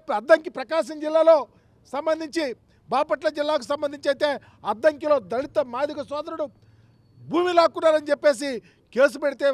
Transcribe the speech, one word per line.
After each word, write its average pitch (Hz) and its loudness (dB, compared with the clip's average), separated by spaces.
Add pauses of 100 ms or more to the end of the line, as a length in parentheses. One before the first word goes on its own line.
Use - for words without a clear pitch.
(200)
అద్దంకి 311 4 (100)
ప్రకాశం 302 -4
జిల్లాలో 320 2 (560)
సంబంధించి, 320 -4 (480)
బాపట్ల 302 0 (100)
జిల్లాకు 294 -2
సంబంధించి 294 -6
అయితే 294 0 (420)
అద్దంకిలో 294 2 (180)
దళిత 277 -2 (160)
మాదిగ 294 -4 (100)
సోదరుడు 311 -6 (840)
భూమి 359 2
లాక్కున్నారని 320 4
చెప్పేసి 285 2 (440)
కేసు 254 4
పెడితే 285 -2